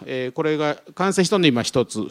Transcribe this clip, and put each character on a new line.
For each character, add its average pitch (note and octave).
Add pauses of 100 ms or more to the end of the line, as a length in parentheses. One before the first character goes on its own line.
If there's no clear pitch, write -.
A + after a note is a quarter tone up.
え B2+
ー、 B2+
こ D#3+
れ D3+
が D3 (180)
完 F#3+
成 F#3+
し E3
と G#3
ん F3+
で D#3+
今 A#2+
一 A#2+
つ、 G#2+